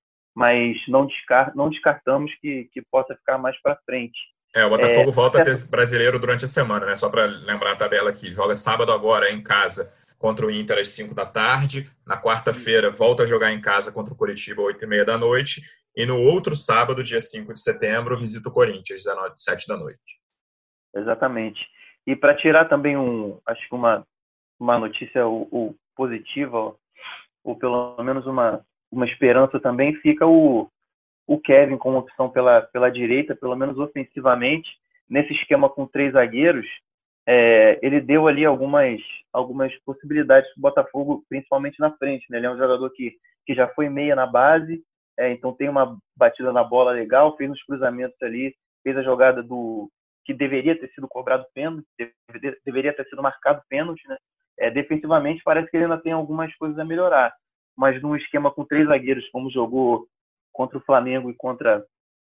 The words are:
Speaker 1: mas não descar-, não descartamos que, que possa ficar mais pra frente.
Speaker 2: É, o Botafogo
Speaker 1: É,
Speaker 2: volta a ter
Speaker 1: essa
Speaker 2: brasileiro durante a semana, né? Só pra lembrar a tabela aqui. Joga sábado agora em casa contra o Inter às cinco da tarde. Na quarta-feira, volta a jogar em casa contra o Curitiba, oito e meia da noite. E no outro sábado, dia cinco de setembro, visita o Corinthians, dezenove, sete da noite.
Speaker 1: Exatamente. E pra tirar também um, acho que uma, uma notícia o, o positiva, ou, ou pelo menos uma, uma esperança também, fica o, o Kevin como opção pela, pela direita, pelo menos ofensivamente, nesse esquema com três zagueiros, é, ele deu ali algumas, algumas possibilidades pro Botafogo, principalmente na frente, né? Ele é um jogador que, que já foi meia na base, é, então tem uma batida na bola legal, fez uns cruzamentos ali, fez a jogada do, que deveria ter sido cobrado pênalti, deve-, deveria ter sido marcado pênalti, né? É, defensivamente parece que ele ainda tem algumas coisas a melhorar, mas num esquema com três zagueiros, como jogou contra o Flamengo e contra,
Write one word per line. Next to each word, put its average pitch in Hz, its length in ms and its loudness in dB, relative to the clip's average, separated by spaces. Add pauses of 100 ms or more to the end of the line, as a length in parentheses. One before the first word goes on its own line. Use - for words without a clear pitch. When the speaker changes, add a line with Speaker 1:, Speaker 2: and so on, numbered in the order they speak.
(360)
Speaker 1:
mas 120 400 2 (100)
não 131 180 2
descar-, 131 520 0
não 143 120 -2
descartamos 147 720 -2
que, 135 320 -10
que 123 80 -14 (120)
possa 131 240 -2
ficar 131 220 -4
mais 131 220 -6
pra 143 240 -2
frente. 123 320 -8 (380)
Speaker 2:
É, 110 100 4
o 104 60 2
Botafogo 120 400 4
Speaker 1:
É, - 20 -2
Speaker 2:
volta 123 280 4
a 160 40 4
ter 139 60 2
Speaker 1:
essa 123 160 -4
Speaker 2:
brasileiro 120 540 0
durante 123 240 -2
a 135 40 -8
semana, 107 380 -2
né? 98 80 -2
Só 104 140 -4
pra 110 160 2
lembrar 101 480 -4
a 98 40 -4
tabela 104 340 0
aqui. 92 220 -10
Joga 101 220 -2
sábado 113 380 0
agora 104 400 2
em 107 100 -10
casa 98 500 -2 (240)
contra 110 300 -2
o 107 40 -2
Inter 107 280 -4
às 101 100 -4
cinco 107 260 -16
da 98 120 -6
tarde. 135 640 -2 (160)
Na 98 140 -6
quarta-feira, 113 720 0
volta 120 340 2
a - 20 4
jogar 110 260 0
em 107 80 -8
casa 101 320 -2
contra 107 220 -10
o - 20 -16
Curitiba, 104 460 -6
oito - 200 -4
e 110 40 -10
meia 104 180 0
da 113 140 0
noite. 123 420 -2 (340)
E 117 120 -4
no 127 120 -2
outro 156 380 2
sábado, 123 480 0
dia 117 160 -4
cinco 107 320 -12
de 107 80 -16
setembro, 117 580 -2
visita 113 300 -10
o 117 40 -10
Corinthians, 95 500 0
dezenove, 98 340 -8
sete - 300 -8
da 104 100 -8
noite. 80 240 -14 (960)
Speaker 1:
Exatamente. 113 640 -6 (460)
E 131 100 -2
pra 143 200 4
tirar 160 300 6
também 143 300 0
um, 113 500 -4
acho - 220 -8
que 123 60 -10
uma, 117 320 0 (520)
uma 120 200 2
notícia 117 480 -2
o, 113 160 -4 (100)
o 117 220 -6 (200)
positiva, 123 640 -6
ou, 110 200 -6 (640)
ou - 140 -8
pelo 123 460 -4
menos 131 240 -4
uma, 123 380 -2 (260)
uma 123 160 -4
esperança 131 540 2
também, 135 360 0
fica 156 300 2
o, 147 440 6 (560)
o 151 120 0
Kevin 135 380 6
como 131 220 -2
opção 127 320 -4
pela, 123 320 6
pela 123 280 0
direita, 123 460 -2
pelo 127 200 -6
menos 135 220 -6
ofensivamente, 135 920 -2 (380)
nesse 143 260 -2
esquema 139 340 2
com 135 180 -6
três 139 280 -2
zagueiros, 127 520 2 (600)
é, 117 560 8
ele 135 200 0
deu 156 260 4
ali 147 160 2
algumas, 135 560 2 (320)
algumas 127 420 -4 (100)
possibilidades 135 680 4
pro - 80 -20
Botafogo, 139 640 0
principalmente 139 540 -6
na - 160 2
frente, 135 320 -6
né? 120 80 -8
Ele 120 100 -4
é 127 40 -2
um 123 80 -8
jogador 127 320 0
que, 123 260 -10 (300)
que 139 80 -4
já 127 140 2
foi 147 200 -4
meia 143 260 -2
na 131 120 2
base, 156 560 2 (360)
é, 123 140 0
então 127 220 -8
tem 143 140 -4
uma 131 300 0 (160)
batida 127 380 2
na 120 100 4
bola 123 300 2
legal, 127 460 4
fez 139 120 -6
uns 139 120 -12
cruzamentos 127 580 -6
ali, 127 340 -6 (280)
fez 135 160 -4
a 135 40 -2
jogada 127 400 4
do, 113 480 -10 (360)
que 139 80 -6
deveria 139 440 -2
ter 131 120 -14
sido 135 180 -14
cobrado 127 460 -4
pênalti, 156 320 -10 (120)
deve-, 120 640 -12
deveria 139 320 -4
ter 135 140 -10
sido 135 140 -10
marcado 143 480 -2
pênalti, 165 360 -8
né? 269 120 -12 (400)
É, 117 120 0
defensivamente 151 720 -2
parece 165 280 0
que 165 80 -2
ele 165 60 2
ainda 165 140 -2
tem 165 140 -6
algumas 160 440 -6
coisas 151 220 -8
a 156 60 -8
melhorar, 160 480 2 (420)
mas 131 280 0
num 147 120 -2
esquema 143 360 -2
com - 160 -8
três 151 200 2
zagueiros, 131 440 0
como 131 200 -8
jogou 120 560 0 (460)
contra 131 240 -6
o 131 60 -10
Flamengo 127 480 0
e 120 40 -14
contra, 117 480 -2 (480)